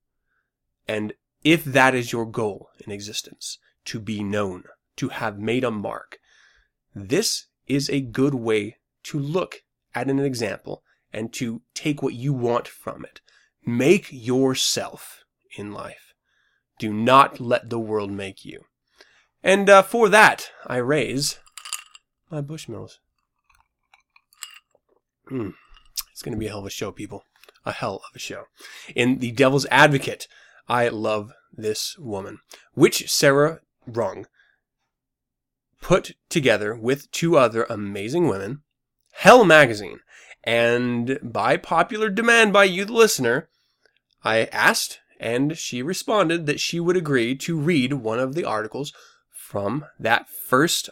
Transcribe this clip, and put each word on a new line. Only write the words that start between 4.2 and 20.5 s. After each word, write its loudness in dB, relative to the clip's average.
known, -4
to -4
have -8
made -2
a -2
mark, -10
this -4
is -2
a -2
good 0
way -2
to -8
look -6
at -4
an 0
example -4
and -8
to -8
take -4
what -4
you -4
want -2
from -14
it. -20
Make 2
yourself -2
in -12
life. -16
Do -4
not 4
let -4
the -4
world -4
make -12
you. -18
And, 4
uh, 12
for 2
that, 4